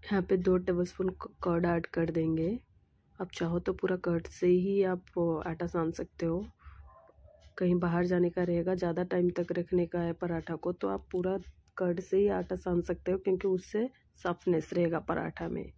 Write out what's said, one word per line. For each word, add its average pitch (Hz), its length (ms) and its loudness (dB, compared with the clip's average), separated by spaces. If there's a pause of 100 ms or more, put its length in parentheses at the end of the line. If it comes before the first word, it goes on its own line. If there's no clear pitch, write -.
(120)
यहाँ 190 120 2
पे 190 140 2
दो 185 200 4
टेबलस्पून 180 520 0
क-, - 340 -12
कर्ड 170 220 2
ऐड 170 200 2
कर 165 240 -2
देंगे। 160 500 0 (640)
आप 185 100 -8
चाहो 170 280 -2
तो 185 140 -4
पूरा 185 220 -2
कर्ड 170 320 -2
से - 200 -2
ही 190 360 4
आप, 185 200 0 (160)
अ, 170 300 0
आटा 165 180 -4
सान 165 240 0
सकते - 340 -6
हो। 175 220 -2 (1080)
कहीं 180 180 4
बाहर 175 300 2
जाने 180 240 4
का 180 140 -2
रहेगा, 175 320 2
ज़्यादा 175 280 0
टाइम 180 260 2
तक 175 220 -2
रखने 175 340 2
का 175 140 -2
है 170 140 0
पराठा 170 420 -4
को, 175 160 -4
तो 180 160 -4
आप 190 240 -4
पूरा 185 280 0 (380)
कर्ड 180 220 0
से 190 180 0
ही 202 100 6
आटा 185 280 -2
सान 180 260 0
सकते 175 300 -2
हो, 190 60 0
क्योंकि 190 300 0
उससे 196 420 0 (340)
सॉफ्टनेस 175 500 0
रहेगा 170 260 2
पराठा 165 480 -4
में। - 300 -8